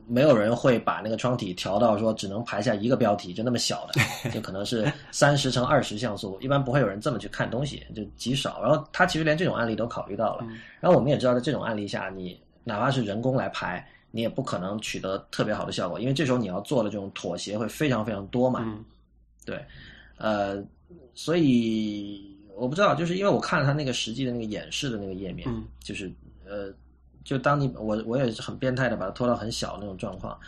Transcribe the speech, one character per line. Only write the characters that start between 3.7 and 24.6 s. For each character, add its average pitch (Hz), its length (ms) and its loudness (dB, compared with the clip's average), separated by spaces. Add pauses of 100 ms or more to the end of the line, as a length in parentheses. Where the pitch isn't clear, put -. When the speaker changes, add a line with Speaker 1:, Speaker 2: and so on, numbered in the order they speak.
Speaker 1:
的， - 420 0
Speaker 2:
<laughs> - 0 -
Speaker 1:
就 110 100 -4
可 101 120 -8
能 95 140 -4
是 117 260 0 (200)
三 143 240 6
十 139 140 2
乘 123 160 2
二 131 160 4
十 107 160 -4
像 107 180 -4
素， 95 260 -8
一 131 60 -6
般 139 160 4
不 127 80 -4
会 143 80 4
有 117 80 4
人 98 140 -4
这 151 100 -2
么 113 60 -2
去 104 100 -8
看 107 220 -4
东 120 160 -2
西， - 180 -8 (120)
就 107 80 -6 (120)
极 127 200 -2
少。 - 260 -4
然 117 100 4
后 151 200 2
他 - 140 4
其 180 120 0
实 160 60 0
连 156 120 4
这 175 80 0
种 127 120 2
案 117 120 0
例 110 80 -2
都 110 120 -2
考 - 180 -6
虑 98 100 -8
到 107 200 0
了。 113 120 -8
Speaker 2:
嗯。 110 120 -12 (200)
Speaker 1:
然 180 120 6
后 175 60 10
我 117 40 4
们 135 100 2
也 123 60 4
知 110 80 2
道 123 80 6
在 127 60 2
这 139 120 0
种 104 100 -2
案 110 140 -4
例 104 120 -4
下， 101 280 -6
你 90 240 -10 (240)
哪 107 160 -4
怕 131 120 2
是 131 100 2
人 104 180 -2
工 127 160 2
来 98 140 0
排， 90 340 -6 (280)
你 113 100 -4
也 113 80 0
不 113 140 -4
可 104 160 -4
能 98 200 -4
取 98 200 -6
得 95 180 -2 (140)
特 - 120 0
别 107 80 0
好 95 140 -2
的 95 60 -6
效 92 180 -2
果， 85 100 -6
因 117 80 -2
为 135 60 2
这 156 100 0
时 127 80 2
候 127 60 4
你 117 80 0
要 92 160 -4
做 123 220 2
的 101 60 -2
这 107 80 -6
种 98 180 -8
妥 90 200 -6
协 98 220 -6
会 113 100 -2
非 151 220 0
常 110 160 0
非 113 60 -4
常 98 160 -6
多 123 200 2
嘛。 120 160 0
Speaker 2:
嗯。 110 220 -8 (580)
Speaker 1:
对。 104 160 -8 (580)
呃， 101 460 0 (500)
所 - 220 0
以 110 1000 2 (180)
我 120 120 -2
不 143 80 -4
知 196 60 2
道， 170 140 6
就 165 100 0
是 175 120 0
因 196 80 0
为 202 40 4
我 123 100 4
看 170 200 0
了 139 60 2
他 139 80 4
那 151 100 0
个 131 80 0
实 113 220 -4
际 135 100 -4
的 127 80 0
那 120 60 -2
个 113 60 -4
演 98 280 -6